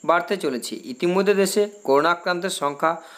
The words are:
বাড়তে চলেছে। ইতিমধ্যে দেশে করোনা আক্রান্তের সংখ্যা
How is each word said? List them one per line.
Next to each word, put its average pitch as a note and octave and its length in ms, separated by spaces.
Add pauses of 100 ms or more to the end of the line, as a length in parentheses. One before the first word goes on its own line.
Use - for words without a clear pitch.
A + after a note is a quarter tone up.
বাড়তে E3+ 320
চলেছে। C3 460
ইতিমধ্যে F#3 500
দেশে G3 360 (140)
করোনা C#3+ 280
আক্রান্তের F3 380
সংখ্যা D#3+ 520 (160)